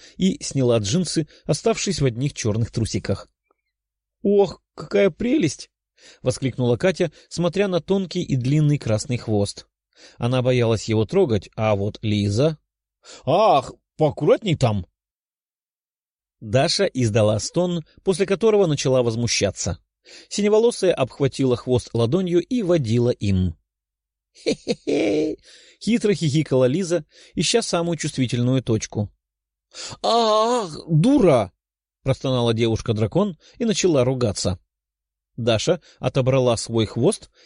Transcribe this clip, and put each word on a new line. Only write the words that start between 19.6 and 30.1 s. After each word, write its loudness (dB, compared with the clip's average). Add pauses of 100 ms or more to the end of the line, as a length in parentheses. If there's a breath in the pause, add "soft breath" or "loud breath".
Синеволосая 2
обхватила 0
хвост -2
ладонью 0
и -2
водила 2
им. 0 (800)
"Хе-хе-хе!" -4 (460 loud breath)
хитро 0
хихикала 2
Лиза, -2 (300 soft breath)
ища 0
самую -2
чувствительную -2
точку. -4 (920 loud breath)
"Ах, 0 (100)